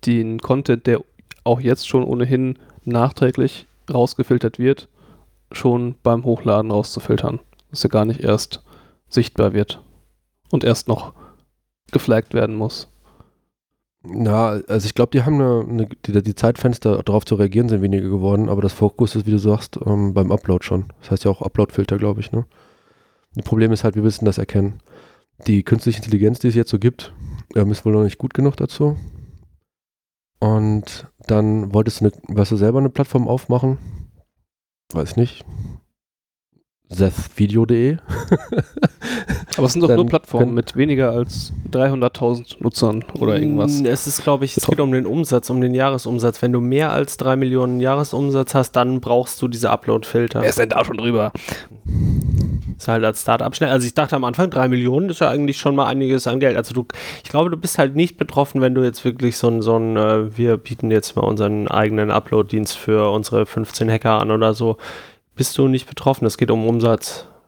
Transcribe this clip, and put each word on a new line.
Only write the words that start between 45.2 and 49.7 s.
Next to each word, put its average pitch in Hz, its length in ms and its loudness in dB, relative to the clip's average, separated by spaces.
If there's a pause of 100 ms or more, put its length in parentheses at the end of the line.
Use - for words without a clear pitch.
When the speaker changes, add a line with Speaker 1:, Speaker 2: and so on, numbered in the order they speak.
Speaker 3:
um 127 120 0
den 123 140 2
Jahresumsatz. 123 640 0
Wenn 123 100 2
du 123 80 2
mehr 135 320 0
als 139 260 -2
drei 131 180 0
Millionen 127 440 0
Jahresumsatz 135 760 0
hast, 131 200 2
dann 127 240 2
brauchst 120 420 0
du 127 60 0
diese 117 220 -2
Upload-Filter. 117 720 0